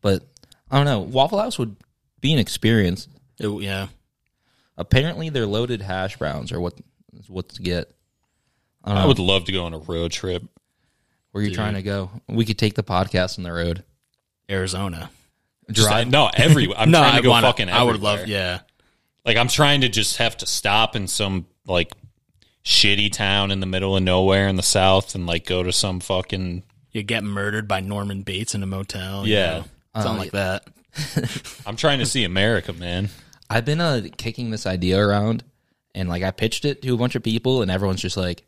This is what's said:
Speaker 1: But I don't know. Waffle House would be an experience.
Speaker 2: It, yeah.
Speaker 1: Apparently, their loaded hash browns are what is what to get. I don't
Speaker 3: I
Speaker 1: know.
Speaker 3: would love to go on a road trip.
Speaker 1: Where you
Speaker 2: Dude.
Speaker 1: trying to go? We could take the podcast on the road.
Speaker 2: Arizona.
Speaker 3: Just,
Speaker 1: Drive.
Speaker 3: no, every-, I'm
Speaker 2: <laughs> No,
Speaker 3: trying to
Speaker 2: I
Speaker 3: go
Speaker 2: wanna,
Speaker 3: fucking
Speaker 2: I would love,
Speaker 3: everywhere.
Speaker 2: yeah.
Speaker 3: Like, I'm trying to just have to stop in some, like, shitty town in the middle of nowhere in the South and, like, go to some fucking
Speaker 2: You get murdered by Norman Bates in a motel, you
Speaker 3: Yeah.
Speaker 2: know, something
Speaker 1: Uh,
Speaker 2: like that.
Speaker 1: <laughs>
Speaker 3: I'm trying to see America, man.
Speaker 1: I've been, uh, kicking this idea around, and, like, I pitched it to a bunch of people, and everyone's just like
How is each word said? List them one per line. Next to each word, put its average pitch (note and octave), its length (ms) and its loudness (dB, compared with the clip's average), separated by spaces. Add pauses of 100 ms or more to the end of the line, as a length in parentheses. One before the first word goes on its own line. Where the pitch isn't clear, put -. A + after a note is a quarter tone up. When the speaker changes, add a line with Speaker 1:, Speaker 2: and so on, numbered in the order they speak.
Speaker 1:
But G2 240 0 (440)
I B2+ 80 0
don't C#3+ 80 6
know. C3 160 2
Waffle C3 380 2
House A3+ 200 -2
would A2 180 -6 (440)
be C#3 120 2
an C#3+ 80 4
experience. G2+ 680 2 (320)
Speaker 2:
It, A2 100 -4 (140)
yeah. G2 240 -6 (880)
Speaker 1:
Apparently, D#3+ 520 0
their C3 180 0
loaded A2+ 340 -2
hash F#2+ 360 -4
browns D2 340 -6
are E2+ 100 -6
what F2 140 -6 (440)
is - 120 -20
what F#2 200 -10
to - 120 -16
get. F2 260 -4 (920)
I - 80 -10
don't G2+ 80 2
Speaker 3:
I F#2+ 40 4
Speaker 1:
know. F#2+ 60 6
Speaker 3:
would C3+ 120 4
love F#2 240 2
to F#2 80 -4
go F#2 120 -2
on E2 100 -8
a D#2+ 40 -10
road E2 320 -4
trip. F2+ 320 -6 (880)
Speaker 1:
Where G2+ 120 -6
you G#2 80 0
Speaker 2:
Dude. F2+ 60 -6
Speaker 1:
trying G#2 180 -4
to F#2+ 80 -6
go? G2 280 -4 (160)
We A2+ 180 0
could G#2+ 140 -4
take G#2+ 160 0
the A2 80 -2
podcast F#2 560 0
on F2+ 60 -10
the E2+ 80 -8
road. E2+ 320 -4 (680)
Speaker 2:
Arizona. F#2 600 -6 (600)
Speaker 3:
Just, G#2+ 180 4
Speaker 1:
Drive. A#2 200 2
Speaker 3:
no, C3+ 260 6
every-, C3+ 400 6
I'm A2 160 4
Speaker 2:
<laughs> - 0 -
No, E3+ 100 8
Speaker 3:
trying B2 120 6
to A#2+ 60 6
Speaker 2:
I A#2+ 40 2
Speaker 3:
go B2 80 6
Speaker 2:
wanna, A#2 160 6
Speaker 3:
fucking A#2+ 220 2
Speaker 2:
I A#2 140 4
would A#2 180 2
love, G#2 200 0
Speaker 3:
everywhere. G2 200 -4
Speaker 2:
yeah. F2+ 200 -4 (640)
Speaker 3:
Like, A2+ 120 2
I'm A#2+ 120 4
trying C#3+ 340 4
to B2+ 60 2
just G#2 280 -2
have A#2 220 0
to F2+ 80 -8
stop A2 500 0
in G2 100 -4
some, F#2+ 400 -2 (200)
like, F2 260 0 (720)
shitty G2+ 480 4
town G2 400 0
in F#2+ 80 -2
the F#2+ 60 -4
middle F#2+ 300 0
of F#2+ 60 2
nowhere F#2+ 460 4
in F#2+ 80 0
the F#2 60 -2
South F#2+ 520 4
and, F2+ 120 -6
like, E2+ 200 -4
go F2+ 160 -2
to F2+ 100 -2
some F#2 280 -2
fucking F#2 640 -4 (260)
Speaker 2:
You A2 120 -8
get A2 200 -4
murdered G#2 460 -4
by F#2+ 120 -2
Norman G2+ 420 -6
Bates G2 320 -8
in G2+ 80 -4
a G2 40 -4
motel, G2 600 -8
you G#2+ 80 2
Speaker 3:
Yeah. F#2+ 160 2 (440)
Speaker 2:
know, A2 80 -4
something A2+ 120 -2
Speaker 1:
Uh, G#2+ 40 -4
Speaker 2:
like F#2+ 140 -8
that. G2 320 -4 (960)
Speaker 1:
<laughs> - 60 -14
Speaker 3:
I'm G#2+ 100 -8
trying C#3+ 220 2
to A#2+ 80 0
see A#2+ 180 -2
America, F#2+ 480 0
man. F2 380 -4 (400)
Speaker 1:
I've A#2 160 -2
been, D#3 160 -2
uh, C#3+ 180 0 (160)
kicking A#2 340 -8
this G#2+ 160 -8
idea F#2 320 0
around, G#2 460 2 (500)
and, F#2+ 140 -4
like, F2 140 -4
I F#2+ 80 0
pitched - 340 -4
it C#3+ 160 -2
to B2+ 140 -2
a - 20 0
bunch B2 180 -2
of A#2+ 80 -4
people, A#2+ 380 0
and F#2+ 100 0
everyone's F#2+ 300 0
just - 160 -6
like F2+ 320 -4